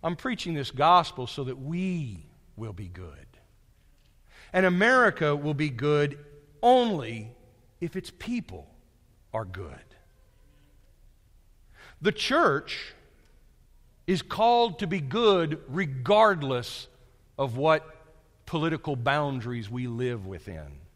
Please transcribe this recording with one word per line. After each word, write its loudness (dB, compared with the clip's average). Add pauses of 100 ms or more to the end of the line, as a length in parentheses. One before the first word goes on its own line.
I'm -2
preaching -6
this -4
gospel 4
so -8
that -8
we -6 (300)
will -10
be -12
good. -16 (1300)
And 4
America 4
will -2
be 0
good 0 (460)
only 2 (500)
if -6
its -10
people -8 (680)
are -4
good. -12 (2250)
The 2
church 0 (1120)
is 0
called 2
to -4
be -2
good 2
regardless 2 (500)
of -2
what 4 (640)
political -2
boundaries -2
we -6
live -4
within. -12 (160)